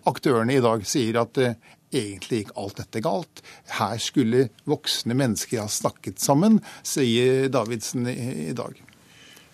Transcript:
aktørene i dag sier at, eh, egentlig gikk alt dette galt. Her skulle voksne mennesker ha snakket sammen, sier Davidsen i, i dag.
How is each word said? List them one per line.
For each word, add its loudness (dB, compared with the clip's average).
aktørene 2
i 6
dag 2
sier 0
at, -4
eh, 2
egentlig -4
gikk -14
alt -8
dette -8
galt. -6
Her -4
skulle 2
voksne -2
mennesker -2
ha -6
snakket -6
sammen, 6
sier 2
Davidsen -2
i, -8
i -6
dag. -8